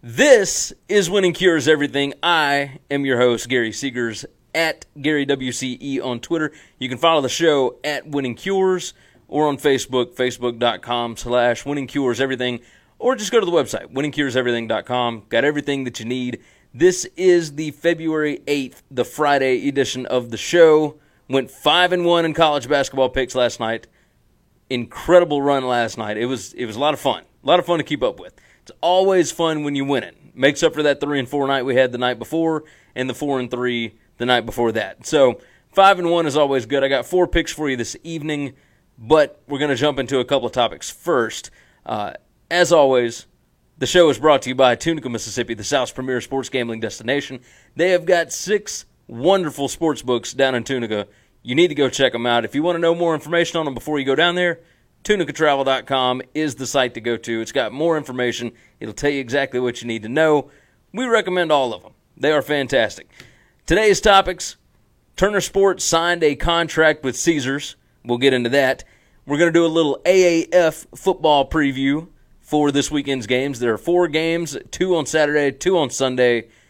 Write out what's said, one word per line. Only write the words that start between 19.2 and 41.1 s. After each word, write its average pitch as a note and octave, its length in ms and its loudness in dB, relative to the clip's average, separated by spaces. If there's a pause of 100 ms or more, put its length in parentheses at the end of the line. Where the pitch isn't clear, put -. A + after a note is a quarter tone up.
edition C3 380 -2
of B2 260 -2
the A2+ 60 -8
show. D#3 640 6 (260)
Went C3 240 -2
five F3 420 2
and F3+ 120 0
one E3+ 220 4
in D#3 80 -2
college D3 340 2
basketball C3+ 400 2
picks C3 260 -4
last B2 260 0
night. A2+ 260 -6 (840)
Incredible D3 720 2
run C#3 260 0
last A#2+ 300 -2
night. G#2+ 220 -6
It A#2+ 80 -2
was, B2+ 260 -8
it - 140 -8
was G#2+ 100 -10
a A#2+ 40 -6
lot D3 120 2
of C3+ 80 -6
fun. A2 240 -2 (180)
A - 40 -6
lot E3+ 120 4
of F3 60 0
fun E3+ 140 0
to D3 60 -4
keep C#3 180 -6
up G#2 180 -2
with. F2+ 140 -20 (280)
It's - 180 -20
always F#3 500 4
fun D#3+ 320 -2
when C#3+ 140 -4
you C#3 80 -2
win C#3 180 0
it. F2 140 -16 (180)
Makes C#3 300 0
up D3+ 100 4
for D3+ 80 -4
that C#3+ 180 2
three C#3+ 200 -2
and B2 80 -6
four C#3+ 180 -2
night C3+ 180 0
we B2+ 120 0
had B2+ 160 4
the B2 60 -8
night B2 200 -2
before D#3 460 -2 (320)
and C3 120 -4
the B2 60 -6
four C#3+ 240 -4
and B2 100 -4
three A#2+ 460 -4 (240)
the A#2+ 80 -4
night B2 140 4
before A#2 320 -2
that. G#2+ 340 -6
So C3+ 340 4 (320)
five F#3+ 280 6
and E3+ 100 0
one E3+ 160 2
is C#3 100 -2
always C3+ 300 2
good. C3+ 160 0
I C3+ 60 0
got C3 180 -2
four F3+ 220 2
picks E3+ 240 -2
for D3+ 180 -4
you C3 60 -2
this A#2 260 -6
evening, D3+ 520 -8 (440)
but C#3 480 2
we're C#3 140 -6
gonna C#3+ 160 0
jump C#3 240 0
into C3 180 -2
a B2 60 0
couple B2+ 220 -2
of A2 60 -6
topics A2 380 -2
first. - 600 -4 (320)